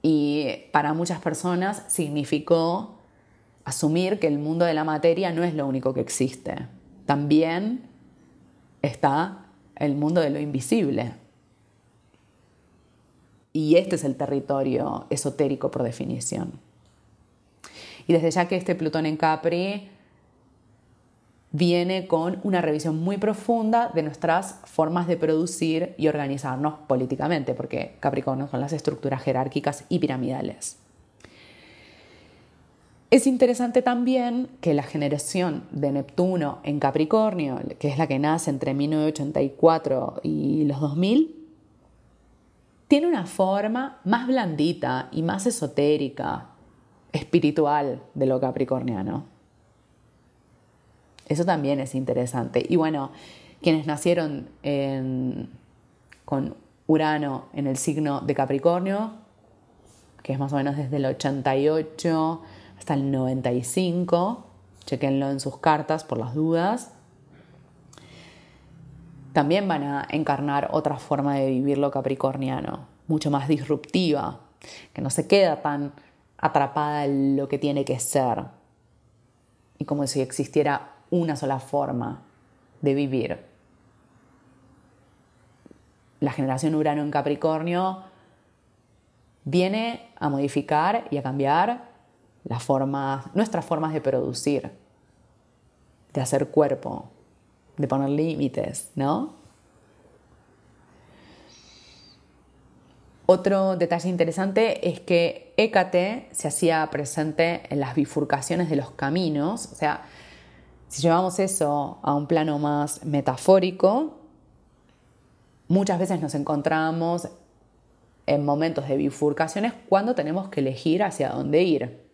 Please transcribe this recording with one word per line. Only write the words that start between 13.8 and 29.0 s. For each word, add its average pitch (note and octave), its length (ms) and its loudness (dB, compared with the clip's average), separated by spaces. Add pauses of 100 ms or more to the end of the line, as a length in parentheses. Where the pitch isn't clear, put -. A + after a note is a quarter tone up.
es D3 80 -2
el C3+ 120 0
territorio C3+ 920 0
esotérico C#3 600 0
por C3 120 -4
definición. B2 760 -6 (1500)
Y E3+ 80 6
desde E3 160 6
ya F3 180 0
que F#3+ 80 0
este F3+ 180 0
Plutón D#3 300 -2
en D#3 140 -2
Capri E3+ 720 0 (1600)
viene F3 560 0
con F3 360 0
una F#3 180 2
revisión D#3 360 0
muy F#3+ 200 -2
profunda A3 760 0
de E3 80 2
nuestras E3 600 -2
formas E3 420 0
de E3+ 100 2
producir E3 800 0
y D#3 100 4
organizarnos C#3 680 -2 (120)
políticamente, C3+ 680 0
porque - 460 -6
Capricornio C3+ 480 -2
son B2+ 120 -4
las C#3+ 120 -4
estructuras C#3+ 500 -4